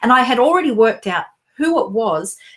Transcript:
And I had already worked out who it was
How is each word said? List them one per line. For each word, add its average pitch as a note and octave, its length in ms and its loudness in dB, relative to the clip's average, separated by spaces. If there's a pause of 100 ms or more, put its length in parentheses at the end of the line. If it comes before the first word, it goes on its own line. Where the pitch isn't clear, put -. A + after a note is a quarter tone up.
And A#3 100 2
I B3+ 100 4
had A#3+ 180 0
already D4+ 320 2
worked A3 360 0
out F3 180 -4 (320)
who D#4+ 280 -2
it G3 60 -12
was G3 460 -4 (200)